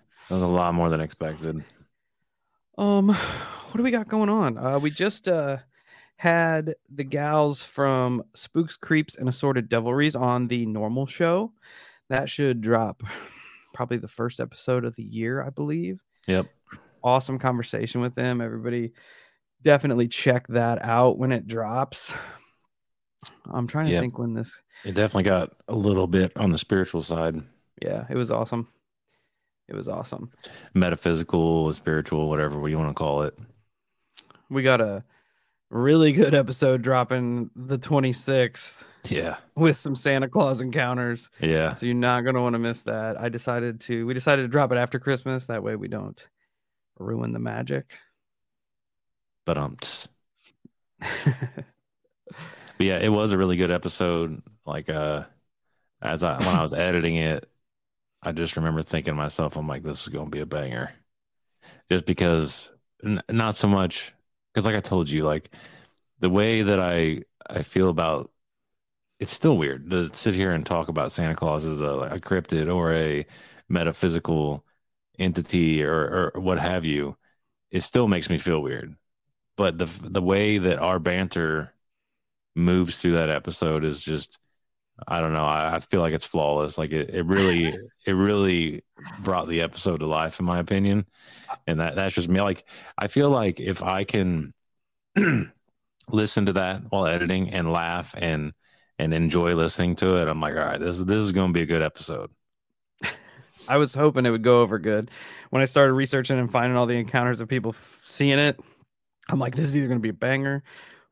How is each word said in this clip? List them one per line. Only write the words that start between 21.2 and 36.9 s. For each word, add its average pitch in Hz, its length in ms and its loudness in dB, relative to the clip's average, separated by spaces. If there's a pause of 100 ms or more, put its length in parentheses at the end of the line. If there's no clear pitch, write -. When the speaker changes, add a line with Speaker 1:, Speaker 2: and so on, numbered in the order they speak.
Speaker 2:
it 117 160 -2
drops. 113 680 -4 (1400)
I'm 123 180 -4
trying 151 200 -2
to 165 60 2
Speaker 1:
Yep. 170 80 2
Speaker 2:
think 123 180 -4
when 117 140 -2
this 113 280 -8 (240)
Speaker 1:
It 98 80 -6
definitely 104 300 2
got 92 280 2 (160)
a - 80 -4
little 98 320 2
bit 92 300 4
on 101 140 2
the 80 60 2
spiritual 90 460 0
side. 82 380 -2 (400)
Speaker 2:
Yeah, - 280 -6
it - 60 -4
was 120 160 -2
awesome. 117 360 -4 (1000)
It - 80 -12
was - 120 -10
awesome. - 440 -10 (420)
Speaker 1:
Metaphysical, 82 1000 2
spiritual, 78 560 -2
whatever 76 400 -2
you 78 80 -2
wanna 76 160 -2
call 73 300 -2
it. 73 140 -6 (1120)
Speaker 2:
We 135 140 -2
got 127 180 6
a 104 220 -2 (680)
really 147 440 6
good 156 200 6
episode 131 480 4
dropping 123 760 0